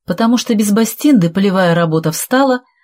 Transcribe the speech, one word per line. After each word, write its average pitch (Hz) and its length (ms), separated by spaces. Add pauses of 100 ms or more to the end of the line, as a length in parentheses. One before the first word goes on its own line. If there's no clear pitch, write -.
потому 226 320
что 233 180
без 208 160
Бастинды 220 580
полевая 190 460
работа 160 360
встала, 254 500 (220)